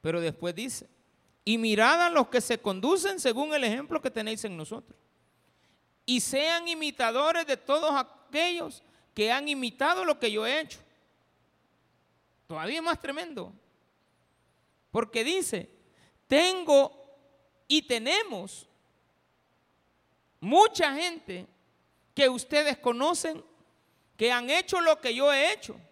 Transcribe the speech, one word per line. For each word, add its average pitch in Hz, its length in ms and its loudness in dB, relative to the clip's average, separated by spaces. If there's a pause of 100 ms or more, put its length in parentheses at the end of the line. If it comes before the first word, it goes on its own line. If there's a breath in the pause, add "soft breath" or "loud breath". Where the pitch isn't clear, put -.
Pero 165 180 -2
después 170 340 -4
dice, 233 360 -10 (520)
"Y 220 140 2
mirad 226 460 4
a 349 80 4
los 294 180 4
que 247 140 0
se 226 180 -4
conducen 330 580 0
según 277 360 -2
el 277 100 0
ejemplo 285 380 -2
que 262 80 -2
tenéis 220 340 -6
en 185 140 -8
nosotros. - 400 -14 (1040)
Y 247 160 0
sean 330 480 -2
imitadores 302 800 -2
de 269 100 -2
todos 294 380 0
aquellos 320 880 -4 (320 soft breath)
que 214 180 0
han 285 160 -2
imitado 285 560 -2
lo 302 140 0
que 233 120 -2
yo 214 160 -4
he 285 140 -2
hecho". - 200 -12 (1700)
Todavía 175 360 -6
más 330 180 -2
tremendo. 285 520 -10 (1400)
Porque 226 340 -2
dice, 330 440 -4 (580 soft breath)
"Tengo 330 680 4 (760)
y - 160 2
tenemos 247 840 -4 (1700)
mucha 311 540 4
gente 302 520 -6 (680)
que 277 140 4
ustedes 294 500 0
conocen 311 640 -2 (760)
que 233 140 2
han 247 180 -2
hecho 359 320 0
lo 320 200 4
que 240 140 -4
yo 277 180 4
he 285 200 4
hecho". - 260 -10 (140)